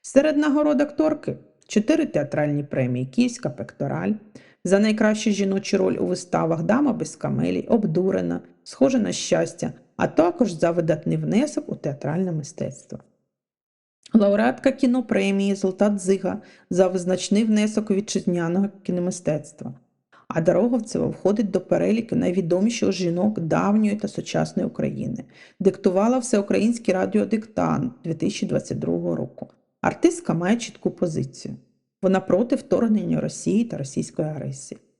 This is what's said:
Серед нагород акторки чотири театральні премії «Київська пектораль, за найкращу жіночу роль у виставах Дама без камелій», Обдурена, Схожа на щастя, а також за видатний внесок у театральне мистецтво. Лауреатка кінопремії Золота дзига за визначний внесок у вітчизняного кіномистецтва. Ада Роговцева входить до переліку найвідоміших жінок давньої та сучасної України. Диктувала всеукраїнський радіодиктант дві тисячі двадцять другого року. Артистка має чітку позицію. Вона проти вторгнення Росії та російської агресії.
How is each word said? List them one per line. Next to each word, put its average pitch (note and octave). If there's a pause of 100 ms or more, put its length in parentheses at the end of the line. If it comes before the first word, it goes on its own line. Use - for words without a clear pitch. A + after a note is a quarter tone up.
Серед C#4+
нагород D4
акторки D4+ (320)
чотири D4
театральні D3
премії B2+
«Київська A#3+
пектораль, D3 (520)
за F#3
найкращу G#3+
жіночу G3
роль F#3
у F3+
виставах E3
Дама A#3+
без -
камелій», C#3+
Обдурена, F3+ (220)
Схожа C4
на F#3
щастя, - (240)
а F3+
також D4+
за E3
видатний D#3+
внесок A3
у -
театральне D#3
мистецтво. - (1160)
Лауреатка A3
кінопремії G3+
Золота G3
дзига F#3+ (280)
за F#3
визначний F#3
внесок G#3+
у G3+
вітчизняного F#3 (140)
кіномистецтва. F3 (540)
Ада E3
Роговцева A3+
входить G#3
до F#3
переліку F3+
найвідоміших F#3
жінок F3+
давньої G3
та G3+
сучасної E3
України. - (360)
Диктувала G3
всеукраїнський G3+
радіодиктант F#3+ (120)
дві E3
тисячі G3
двадцять -
другого E3
року. - (320)
Артистка -
має F3
чітку -
позицію. D#3 (480)
Вона F#3+
проти A3+
вторгнення F3+
Росії F#3+
та A#3
російської D3+
агресії. C#3 (200)